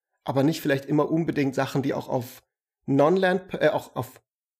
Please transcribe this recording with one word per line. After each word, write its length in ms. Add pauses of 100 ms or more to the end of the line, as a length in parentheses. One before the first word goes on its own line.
(240)
aber 200
nicht 180
vielleicht 240
immer 240
unbedingt 460
Sachen, 260
die 140
auch 140
auf 340 (420)
Non-Land, 720
äh, 140
auch 260
auf 260 (380)